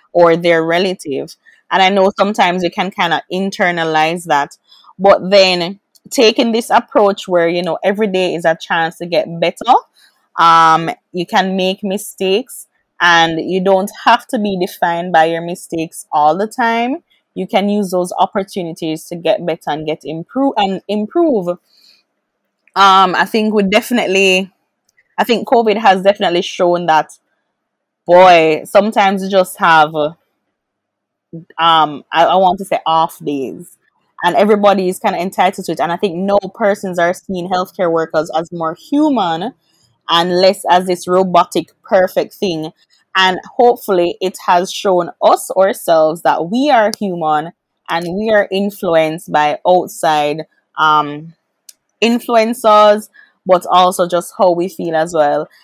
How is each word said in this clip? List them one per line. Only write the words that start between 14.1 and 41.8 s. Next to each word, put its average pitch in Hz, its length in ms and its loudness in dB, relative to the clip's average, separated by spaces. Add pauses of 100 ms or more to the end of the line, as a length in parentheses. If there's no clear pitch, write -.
to 262 100 -4
be 208 200 -4
defined 175 540 -4
by 160 120 4
your 165 180 -2
mistakes 170 720 -10
all 151 240 2
the 202 100 -4
time. 233 560 -4 (320)
You 185 120 -8
can 196 220 -2
use 202 220 -2
those 180 280 -4
opportunities 175 880 -4
to 175 100 -12
get 170 280 -4
better 165 260 -6
and 156 140 -6
get 156 200 -8
improve, 170 520 -4
and 196 300 -2
improve. 214 640 -2
Um, - 1700 -2
I 180 120 0
think 214 260 -2
we 208 120 2
definitely, 190 840 0 (680)
I 208 60 2
think 220 240 -2
covid 226 280 2
has 196 260 2
definitely 180 400 0
shown 175 440 -2
that, 156 320 -2 (880)
boy, 170 580 6
sometimes 202 580 0
you 190 60 -6
just 190 300 -2
have, 160 360 4
um, 156 200 -2 (1400)
I, 160 640 2
I 170 120 2
want 190 220 2
to 196 60 -8
say 180 220 -2
off 160 360 0
days, 143 540 -8 (480)
and 175 120 0
everybody 202 520 2
is 185 100 -4
kinda 190 200 -4
entitled 190 480 -2
to 175 60 -4
it. 160 80 -6
And 160 120 -2
I 175 60 -6
think 180 180 -4
no 196 220 0 (160)
persons 202 440 -2
are 175 140 2
seeing 180 380 -8
healthcare 185 420 -4
workers 160 420 -2
as 165 160 -4
more 165 240 -6
human 233 800 -2 (560)
and 175 320 0
less 190 300 2
as 180 160 2
this 180 220 -4
robotic, 180 640 0 (100)